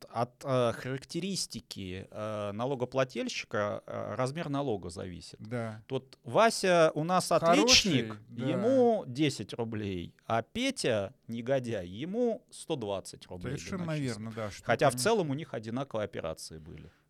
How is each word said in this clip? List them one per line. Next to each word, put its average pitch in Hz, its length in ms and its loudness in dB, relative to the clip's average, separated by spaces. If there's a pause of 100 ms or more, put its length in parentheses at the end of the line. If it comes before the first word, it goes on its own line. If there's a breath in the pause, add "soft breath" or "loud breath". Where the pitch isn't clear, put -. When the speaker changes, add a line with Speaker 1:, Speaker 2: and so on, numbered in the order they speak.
(100)
Speaker 1:
от, 120 220 -2 (120)
э, 127 280 2
характеристики, 127 1400 -6
э, 107 420 -6
налогоплательщика, 123 1300 -2
э, 107 300 -6
размер 131 320 -2
налога 127 420 -2
зависит. 90 500 -10
Speaker 2:
Да. 110 480 -6
Speaker 1:
Вот 131 360 -8
Вася 175 680 6
у 151 100 -2
нас 180 240 2
Speaker 2:
Хороший, 170 340 6
Speaker 1:
отличник, 147 540 4 (140)
Speaker 2:
да. 117 160 -6
Speaker 1:
ему 240 600 4
десять 131 480 0
рублей, 107 600 -4 (120)
а 113 160 2
Петя, 139 720 -2 (140)
негодяй, 117 580 -2
ему 185 640 -2
сто - 260 -6
двадцать 101 520 -6
рублей 95 280 -6
Speaker 2:
Совершенно 180 280 -6
Speaker 1:
доначислят. 151 320 -2
Speaker 2:
верно, 110 180 -10
да, 107 160 -6
что - 140 -14
Speaker 1:
Хотя 127 240 6
в 127 60 6
Speaker 2:
там 123 60 -2
Speaker 1:
целом 185 300 2
у 135 40 0
них 156 200 -6
одинаковые 113 520 -4
операции 80 520 -8
были. 78 320 -16 (200)